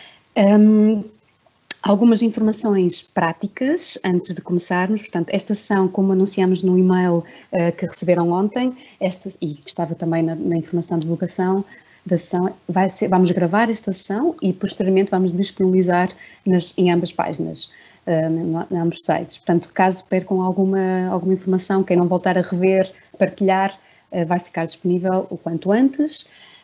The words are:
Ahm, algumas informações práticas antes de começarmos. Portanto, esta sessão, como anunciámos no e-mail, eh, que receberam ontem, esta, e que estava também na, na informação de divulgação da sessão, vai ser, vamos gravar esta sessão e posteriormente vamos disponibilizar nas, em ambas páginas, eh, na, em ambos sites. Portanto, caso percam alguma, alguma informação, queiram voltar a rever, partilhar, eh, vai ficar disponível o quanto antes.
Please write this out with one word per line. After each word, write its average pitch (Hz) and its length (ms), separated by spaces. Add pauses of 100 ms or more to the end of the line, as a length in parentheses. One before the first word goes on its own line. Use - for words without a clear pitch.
(360)
Ahm, 214 680 (800)
algumas 214 400
informações 214 800
práticas 202 1000
antes 180 300
de 156 80
começarmos. 180 600
Portanto, - 280
esta 202 240
sessão, 196 340
como 190 240
anunciámos 185 520
no 185 120
e-mail, 180 480 (280)
eh, 170 180
que 170 160
receberam 170 460
ontem, 208 440 (240)
esta, 185 300 (100)
e 151 140
que - 160
estava 165 240
também 165 300
na, 160 100
na 170 240
informação 170 400
de 156 60
divulgação 185 600 (400)
da 175 140
sessão, 180 340 (160)
vai 185 220
ser, 190 200
vamos 185 200
gravar 185 400
esta 208 240
sessão 240 480
e 190 100
posteriormente 190 600
vamos 185 200
disponibilizar 185 800 (340)
nas, 185 360
em 180 120
ambas 170 200
páginas, 165 580 (380)
eh, 160 200
na, 165 440
em 185 60
ambos 170 260
sites. 170 340
Portanto, 170 340
caso 185 340
percam 185 360
alguma, 185 720
alguma 185 220
informação, 185 500
queiram 175 240
voltar 180 320
a - 20
rever, 190 500 (280)
partilhar, 196 600 (320)
eh, 170 140
vai 175 140
ficar - 260
disponível 185 640
o 170 80
quanto 170 340
antes. 269 540 (380)